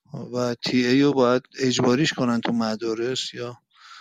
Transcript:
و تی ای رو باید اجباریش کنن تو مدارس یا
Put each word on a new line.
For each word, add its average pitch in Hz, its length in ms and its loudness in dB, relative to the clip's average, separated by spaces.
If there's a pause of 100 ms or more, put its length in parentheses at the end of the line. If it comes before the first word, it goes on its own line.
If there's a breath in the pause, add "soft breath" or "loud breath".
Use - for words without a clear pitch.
(340)
و 123 220 -2
تی 127 300 0
ای 127 160 4
رو 143 120 4
باید 127 280 4 (180)
اجباریش 127 540 2
کنن 120 280 -2
تو 117 100 -4
مدارس 117 800 -4
یا 120 240 -12 (440 loud breath)